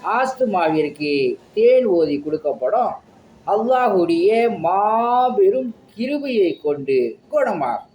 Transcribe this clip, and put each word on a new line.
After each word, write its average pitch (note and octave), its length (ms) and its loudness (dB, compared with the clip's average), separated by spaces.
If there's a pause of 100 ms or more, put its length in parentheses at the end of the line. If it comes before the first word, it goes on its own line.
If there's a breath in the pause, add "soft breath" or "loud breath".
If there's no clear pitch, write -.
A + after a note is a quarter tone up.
ஆஸ்துமாவிற்கு D#3 1300 -2 (160)
தேன் B3 320 4
ஓதி D#3 400 0
கொடுக்கப்படும். D3 680 -2 (560)
அல்லாஹுடைய G#3+ 1080 2
மாபெரும் A3 1160 0 (200)
கிருபையை B3 680 -2
கொண்டு C3+ 540 -2 (140)
குணமாகும். D3+ 640 -2